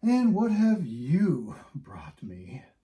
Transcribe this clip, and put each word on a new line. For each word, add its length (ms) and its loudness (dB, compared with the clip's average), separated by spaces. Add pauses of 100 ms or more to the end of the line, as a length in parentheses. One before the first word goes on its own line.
And 320 4
what 160 2
have 340 2
you 680 0 (180)
brought 480 -16
me? 400 -14 (220)